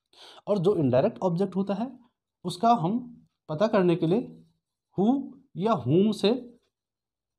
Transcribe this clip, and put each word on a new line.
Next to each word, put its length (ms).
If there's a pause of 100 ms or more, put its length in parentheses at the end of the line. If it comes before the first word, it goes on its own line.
(460)
और 100
जो 180
इनडायरेक्ट 440
ऑब्जेक्ट 360
होता 180
है 260 (460)
उसका 280
हम 520 (240)
पता 180
करने 280
के 120
लिए 380 (520)
who 240 (360)
या 160
whom 400
से 200 (1040)